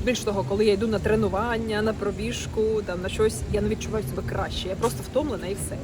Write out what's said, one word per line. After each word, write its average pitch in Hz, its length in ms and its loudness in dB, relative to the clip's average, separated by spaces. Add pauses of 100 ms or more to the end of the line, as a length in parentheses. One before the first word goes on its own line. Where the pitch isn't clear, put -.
Більш 240 160 2
того, 202 300 0
коли 208 160 4
я 208 80 6
йду 202 140 2
на 208 120 2
тренування, 220 800 2
на 220 120 2
пробіжку, 214 920 -2
там, 180 160 -4
на 185 80 -2
щось, 220 320 2 (100)
я 202 100 2
не 208 80 2
відчуваю 220 400 -2
себе - 200 -4
краще, 185 400 -2
я 185 60 -2
просто - 280 0
втомлена 240 440 -2
і 190 60 -2
все. - 300 -6